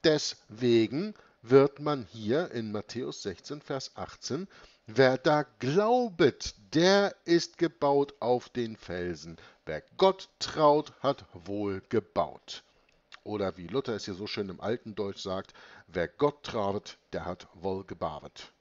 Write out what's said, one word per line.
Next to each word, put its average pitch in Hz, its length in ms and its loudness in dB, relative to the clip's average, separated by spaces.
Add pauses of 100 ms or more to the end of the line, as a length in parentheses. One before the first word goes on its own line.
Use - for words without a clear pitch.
Deswegen 123 1120 0 (280)
wird 135 360 6
man 147 320 -4
hier 117 400 -2
in 110 220 -8
Matthäus 120 500 -8
sechzehn, 117 380 -10
Vers - 340 -8
achtzehn, 135 540 -10 (400)
„Wer 127 300 6
da 151 260 2 (160)
glaubet, 190 960 2 (200)
der 190 400 4 (100)
ist 170 340 0
gebaut 143 600 0
auf 123 280 0
den 113 280 -6
Felsen. 85 600 -8 (280)
Wer 78 180 -6 (140)
Gott 190 320 2 (100)
traut, 151 640 4
hat 131 320 -2
wohl 98 560 -6
gebaut.“ - 760 -4 (640)
Oder 101 320 -2
wie 87 100 -12
Luther 117 280 -4
es 101 100 -8
hier 101 100 -8
so 98 140 -10
schön 101 200 -6
im 90 120 -12
alten 110 340 -6
Deutsch 98 280 -8
sagt, 95 320 -8 (340)
„Wer 85 180 -2
Gott - 380 -2
traut, 101 540 -6 (140)
der 90 120 -8
hat 90 300 -10
wohl 95 300 -6
gebaut.“ 76 760 -10